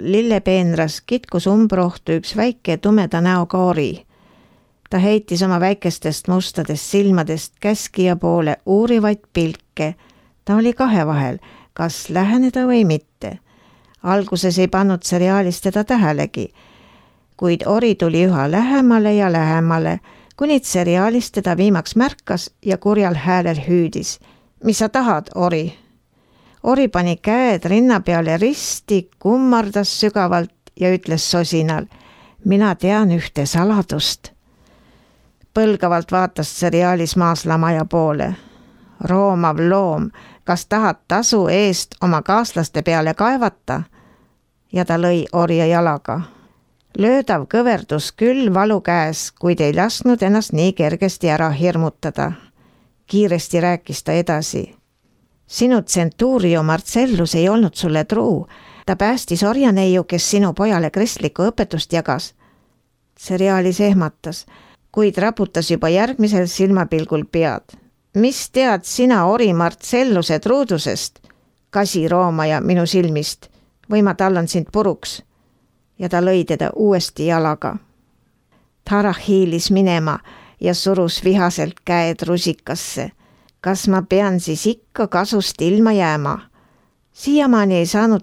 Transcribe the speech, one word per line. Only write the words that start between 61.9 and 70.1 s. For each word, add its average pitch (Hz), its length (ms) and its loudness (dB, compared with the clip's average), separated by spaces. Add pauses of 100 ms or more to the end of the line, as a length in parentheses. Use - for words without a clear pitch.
jagas." 156 420 -4 (840)
Seriaalis 185 640 0
ehmatas, 180 640 -2 (460)
kuid 208 260 0
raputas 185 520 -2
juba 165 180 0
järgmisel 208 580 0
silmapilgul 165 880 0
pead. 160 300 -2 (540)
"Mis 240 340 0
tead 247 320 2
sina 247 420 2
ori 214 280 2
Marcelluse 170 880 0